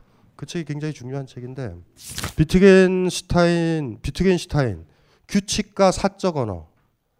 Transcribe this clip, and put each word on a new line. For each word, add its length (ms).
그 100
책이 200
굉장히 280
중요한 340
책인데, 480
비트겐슈타인, 1700
비트겐슈타인, 840
규칙과 640
사적 460
언어. 300